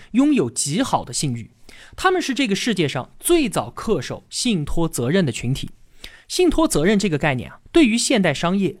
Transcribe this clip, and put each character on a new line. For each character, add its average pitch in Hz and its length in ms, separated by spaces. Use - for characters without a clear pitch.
拥 285 220
有 160 160
极 151 320
好 123 220
的 - 80
信 131 220
誉。 117 180
他 - 160
们 370 100
是 269 120
这 262 140
个 196 80
世 226 180
界 170 140
上 131 320
最 320 300
早 117 260
恪 190 240
守 - 300
信 196 340
托 165 240
责 127 220
任 180 160
的 131 60
群 120 220
体。 - 180
信 359 220
托 311 180
责 147 160
任 208 140
这 202 100
个 151 120
概 147 160
念 113 160
啊， - 80
对 330 140
于 220 100
现 240 240
代 170 140
商 180 240
业 185 220